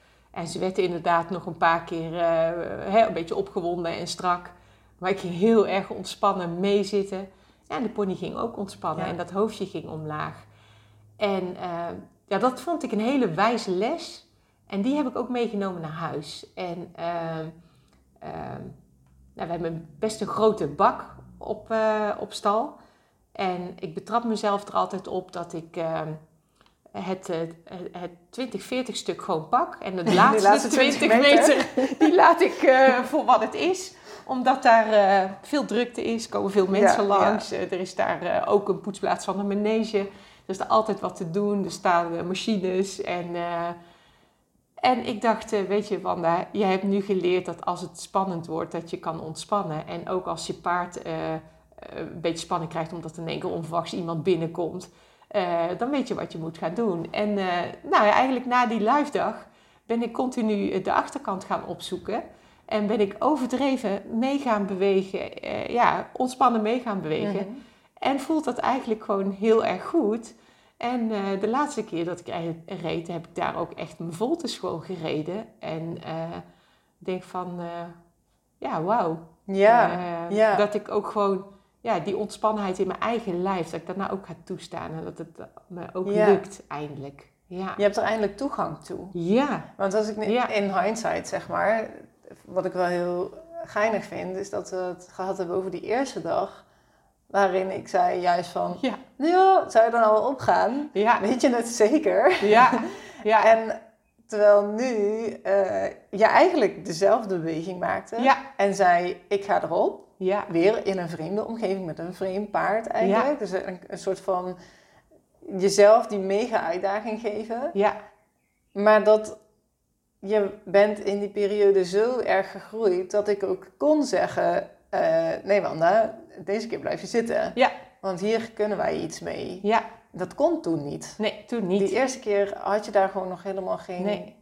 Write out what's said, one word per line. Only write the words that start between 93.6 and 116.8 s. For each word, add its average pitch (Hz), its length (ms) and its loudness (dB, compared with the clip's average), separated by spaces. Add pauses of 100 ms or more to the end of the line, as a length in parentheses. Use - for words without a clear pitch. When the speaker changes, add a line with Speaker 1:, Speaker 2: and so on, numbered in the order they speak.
Speaker 2:
geinig 208 400 0
vind, 180 320 -8
is 190 140 -8
dat 196 200 -8
we 190 60 -8
het 180 360 -8
gehad 185 260 -6
hebben 175 180 -4
over 185 140 -4
die 175 100 -8
eerste 214 420 -4
dag, - 420 -4 (640)
waarin 190 440 0
ik - 180 -8
zei 180 320 2
juist 175 300 0
van, 175 300 -4
Speaker 1:
Ja. 247 140 -2 (220)
Speaker 2:
"Nou 302 140 0
ja, 381 380 6
zou 226 160 6
je 233 60 2
dan 233 120 4
al 214 260 6
opgaan? 254 640 2
Speaker 1:
Ja. 214 280 4
Speaker 2:
Weet 226 200 2
je 262 140 6
het 233 140 0
zeker?" 220 800 4
Speaker 1:
Ja. 226 240 8 (520)
Ja. 214 240 4
Speaker 2:
<laughs> 226 100 10
En 220 240 -4 (460)
terwijl 208 400 8
nu, 220 580 0 (180)
eh, 196 440 2 (240)
je 208 140 2
eigenlijk 247 600 4
dezelfde 196 540 2
beweging 165 420 -6
maakte 190 420 -4
Speaker 1:
Ja. 262 140 6 (200)
Speaker 2:
en 196 180 2
zei, 180 540 2
"Ik 202 160 -2
ga 180 180 2
erop." 180 420 -2 (120)
Speaker 1:
Ja. 190 320 -2
Speaker 2:
Weer 185 380 2
in 190 120 -2
een 175 100 -6
vreemde 170 380 -6
omgeving 196 400 -6
met 156 120 -10
een 170 160 -10
vreemd 190 360 -6
paard 214 360 -2
eigenlijk. 226 460 2
Speaker 1:
Ja. 277 60 -4
Speaker 2:
Dus 202 140 -6
een, 185 340 -6
een 185 120 -12
soort 185 220 -4
van 180 360 -4 (1000)
jezelf 202 480 8
die 208 120 -6
mega 202 440 0
uitdaging 202 580 -4